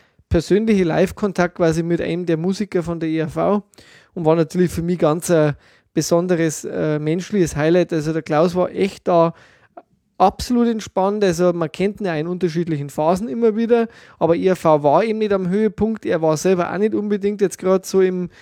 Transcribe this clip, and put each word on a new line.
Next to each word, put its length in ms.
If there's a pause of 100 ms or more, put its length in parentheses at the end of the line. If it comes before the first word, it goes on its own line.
(300)
persönliche 540
Live-Kontakt 720
quasi 280
mit 180
einem 240
der 120
Musiker 460
von 160
der 100
E 100
R 100
V 340 (500)
und 120
war 100
natürlich 360
für 100
mich 180
ganz 300
ein 260 (380)
besonderes, 720
äh, 320
menschliches 580
Highlight. 380
Also 200
der 100
Klaus 320
war 160
echt 360
da 260 (840)
absolut 500
entspannt, 560
also 300
man 180
kennt 280
ihn 60
ja 100
in 120
unterschiedlichen 640
Phasen 380
immer 280
wieder, 320 (320)
aber 160
E 120
R 80
V 280
war 200
eben 160
nicht 140
am 160
Höhepunkt, 560
er 160
war 160
selber 360
auch 40
nicht 180
unbedingt 460
jetzt 160
gerade 280
so 160
im 280 (120)